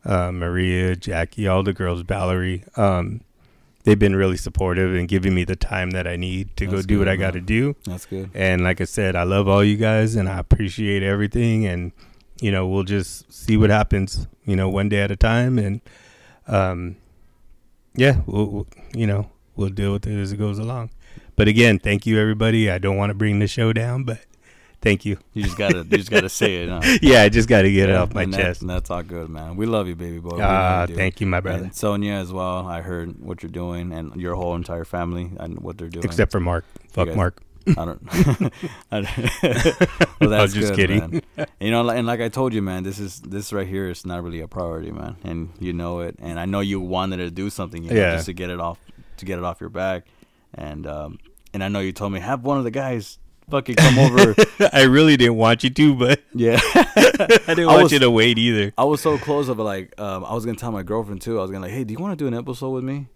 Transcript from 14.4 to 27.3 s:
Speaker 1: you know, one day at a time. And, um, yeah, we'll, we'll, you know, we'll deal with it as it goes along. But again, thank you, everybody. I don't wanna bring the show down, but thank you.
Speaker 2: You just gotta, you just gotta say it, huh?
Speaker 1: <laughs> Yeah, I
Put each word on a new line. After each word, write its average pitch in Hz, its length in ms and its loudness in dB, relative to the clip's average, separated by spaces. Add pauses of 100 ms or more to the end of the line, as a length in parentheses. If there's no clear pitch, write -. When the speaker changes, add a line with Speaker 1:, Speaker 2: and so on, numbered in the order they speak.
Speaker 1:
you 101 100 0
know, 95 140 2
one 98 180 0
day 101 140 0
at 101 80 -2
a 98 60 -4
time. 120 420 2
And, 101 240 -4 (680)
um, 92 480 -2 (1000)
yeah, 131 300 4
we'll, 104 220 -2
we'll, 101 200 -8 (280)
you 113 120 -2
know, 101 240 0 (240)
we'll 101 140 -2
deal 98 240 -2
with 101 140 -4
it 104 120 -4
as 98 140 -6
it 101 60 -8
goes 104 200 -4
along. 117 300 -8 (480)
But 208 120 6
again, 110 300 6
thank 104 280 -2
you, 110 120 4
everybody. 110 520 2
I 90 80 -2
don't 98 180 0
wanna 101 180 0
bring 104 240 0
the 104 80 2
show 113 260 0
down, 120 320 -2
but 113 140 -6 (640)
thank 101 240 2
you. 101 100 -2 (160)
Speaker 2:
You 107 120 -4
just 90 120 -2
gotta, 98 220 0
you 85 180 0
just 101 140 -4
gotta 98 180 2
say 95 360 -2
it, 87 40 -6
huh? 87 140 -6 (160)
Speaker 1:
<laughs> - 40 0
Yeah, 127 200 10
I 104 80 8